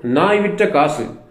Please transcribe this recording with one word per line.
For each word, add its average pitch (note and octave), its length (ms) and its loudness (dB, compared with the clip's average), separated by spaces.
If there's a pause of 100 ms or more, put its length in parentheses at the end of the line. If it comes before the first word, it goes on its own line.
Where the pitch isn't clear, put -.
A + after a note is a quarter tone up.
நாய் E3+ 380 2
விற்ற G3+ 280 0
காசு, D3 360 0 (280)